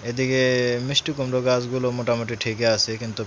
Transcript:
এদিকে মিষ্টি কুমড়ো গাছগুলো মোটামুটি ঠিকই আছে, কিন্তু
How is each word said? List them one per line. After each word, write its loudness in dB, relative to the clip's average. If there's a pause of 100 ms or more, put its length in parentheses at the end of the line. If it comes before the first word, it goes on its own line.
(100)
এদিকে 2
মিষ্টি -2
কুমড়ো -2
গাছগুলো 2
মোটামুটি -2
ঠিকই -2
আছে, 2
কিন্তু -6